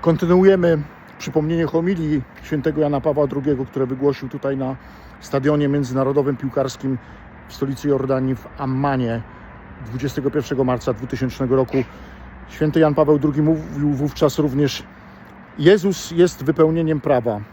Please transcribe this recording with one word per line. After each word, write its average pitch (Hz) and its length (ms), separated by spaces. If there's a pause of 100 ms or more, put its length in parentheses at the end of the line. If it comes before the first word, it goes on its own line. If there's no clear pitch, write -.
Kontynuujemy 170 800 (360)
przypomnienie 160 480
homilii 165 560 (200)
świętego 151 380
Jana 147 200
Pawła 147 260
drugiego, 135 400
które 135 200
wygłosił 135 420
tutaj 139 280
na 131 200 (440)
stadionie 147 480
międzynarodowym 135 680
piłkarskim 135 640 (500)
w - 60
stolicy 139 340
Jordanii, 131 460
w - 120 (120)
Ammanie, 131 640 (640)
dwudziestego 131 440
pierwszego 135 340
marca 127 280
dwutysięcznego 127 640
roku. 131 200 (720)
Święty 156 320
Jan 151 140
Paweł 151 240
drugi 143 240
mówił 151 480
wówczas 143 480
również: 143 440 (760)
„Jezus 180 520
jest 170 340
wypełnieniem 156 560
prawa. 120 400 (120)